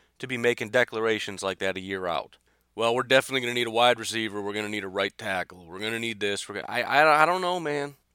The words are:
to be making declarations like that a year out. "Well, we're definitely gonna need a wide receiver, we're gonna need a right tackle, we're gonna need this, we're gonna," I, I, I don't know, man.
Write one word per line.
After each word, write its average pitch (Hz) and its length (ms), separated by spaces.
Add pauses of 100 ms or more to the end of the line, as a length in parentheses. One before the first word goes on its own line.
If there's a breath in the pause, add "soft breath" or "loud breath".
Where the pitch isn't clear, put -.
(180 soft breath)
to 131 100
be 127 100
making 117 340
declarations 110 680
like 95 180
that 95 180
a 95 40
year 95 240
out. 82 300 (400)
"Well, 113 180
we're 127 100
definitely 131 380
gonna 120 120
need 120 140
a 117 40
wide 120 260
receiver, 107 440
we're 101 100
gonna 104 160
need 104 160
a 98 60
right 98 280
tackle, 92 480
we're 87 140
gonna 113 200
need 113 200
this, 101 300
we're 101 60
gonna," 98 120
I, 117 140
I, 151 420
I - 20
don't 180 160
know, 180 200
man. 143 340 (200)